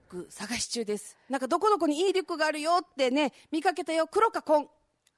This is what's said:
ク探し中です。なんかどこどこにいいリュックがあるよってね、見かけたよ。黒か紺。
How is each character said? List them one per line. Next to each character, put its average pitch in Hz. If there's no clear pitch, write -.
ク 180
探 208
し -
中 233
で 208
す。 -
な 262
ん 262
か 254
ど 320
こ 392
ど 415
こ 339
に 302
い 403
い -
リ 370
ュ -
ッ -
ク 339
が 302
あ 311
る 302
よ 339
っ 311
て 254
ね、 277
見 311
か 359
け 339
た 330
よ。 320
黒 440
か 320
紺。 302